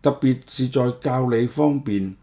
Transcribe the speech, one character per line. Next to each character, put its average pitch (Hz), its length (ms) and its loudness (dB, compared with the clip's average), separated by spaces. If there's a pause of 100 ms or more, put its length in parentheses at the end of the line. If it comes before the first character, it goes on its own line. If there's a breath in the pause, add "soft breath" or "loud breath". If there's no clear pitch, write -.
特 143 80 2 (100)
別 131 260 2
是 131 220 -4
在 123 320 0
教 127 280 -2
理 120 180 2
方 143 360 0
面 98 400 -2